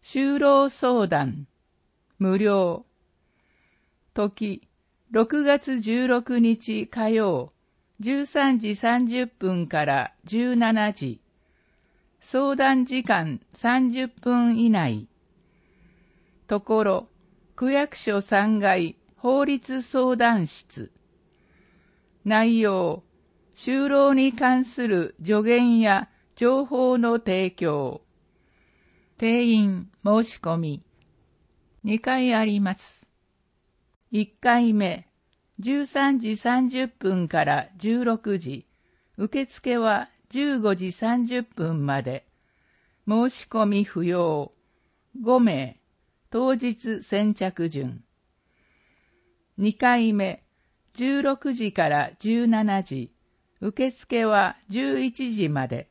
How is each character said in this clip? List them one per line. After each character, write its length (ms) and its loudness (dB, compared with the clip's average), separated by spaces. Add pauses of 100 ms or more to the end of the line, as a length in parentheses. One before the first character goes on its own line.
就 360 -2
労 300 4
相 400 0
談、 380 -2 (720)
無 180 2
料。 480 0 (1300)
時、 560 -4 (420)
六 340 2
月 360 0
十 260 -2
六 320 0
日 480 0
火 220 -4
曜、 460 0 (460)
十 260 -4
三 320 2
時 180 -4
三 300 0
十 200 -2
分 400 -4
か 200 -2
ら 260 -2 (120)
十 320 -2
七 360 2
時。 300 -10 (960)
相 340 -2
談 300 2
時 180 -4
間 380 -2 (140)
三 360 0
十 180 -4
分 500 0
以 100 4
内。 400 0 (1400)
と 140 -2
こ 240 0
ろ、 240 -2 (480)
区 160 -2
役 240 -2
所 240 -2
三 400 2
階 360 0 (200)
法 300 0
律 340 -4
相 360 0
談 300 2
室。 460 -14 (1300)
内 340 4
容、 440 0 (500)
就 340 -2
労 240 4
に 220 4
関 320 2
す 200 -6
る 280 0 (100)
助 180 2
言 360 4
や 320 2 (260)
情 300 2
報 320 0
の 200 2
提 320 -2
供。 540 -4 (1120)
定 280 2
員、 440 2 (160)
申 200 4
し 140 -14
込 180 -4
み。 260 -6 (1000)
二 160 -2
回 340 0
あ 100 2
り 140 0
ま 160 0
す。 320 -20 (1040)
一 160 0 (140)
回 320 4
目、 360 -2 (520)
十 260 -2
三 320 0
時 180 -4
三 320 0
十 200 -4
分 400 -2
か 160 0
ら 320 -2
十 280 -2
六 360 -2
時。 260 -12 (500)
受 280 -4
付 340 -4
は 320 0 (200)
十 280 -2
五 160 2
時 160 -6
三 360 -2
十 180 -4
分 420 -4
ま 160 -2
で。 240 -8 (800)
申 240 0
し 180 -18
込 180 0
み 180 2
不 200 -6
要。 460 -2 (720)
五 180 2
名。 420 0 (500)
当 260 0
日 480 -6
先 300 0
着 340 -4
順。 340 -8 (1500)
二 180 0
回 380 2
目、 300 -2 (500)
十 300 -2
六 300 -2
時 200 -4
か 160 0
ら 300 0
十 300 0
七 340 0
時。 320 -10 (460)
受 300 -2
付 340 -4
は 320 2 (120)
十 320 -4
一 320 -6
時 160 -2
ま 200 -4
で。 220 -10